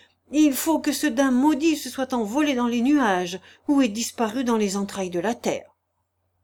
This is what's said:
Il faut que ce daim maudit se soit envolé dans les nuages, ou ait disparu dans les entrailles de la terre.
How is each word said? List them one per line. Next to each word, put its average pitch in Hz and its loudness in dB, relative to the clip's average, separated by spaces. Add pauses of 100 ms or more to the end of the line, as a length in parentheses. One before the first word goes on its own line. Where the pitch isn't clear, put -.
(320)
Il 294 4
faut 311 0
que 285 -2
ce 302 -2
daim 269 0
maudit 294 2
se 277 -10
soit 262 -6
envolé 254 0
dans 240 0
les 233 0
nuages, 196 2 (280)
ou 277 4
ait 254 4
disparu 226 -4
dans 233 0
les 202 0
entrailles 196 -4
de 175 -4
la 214 -2
terre. 156 -6 (680)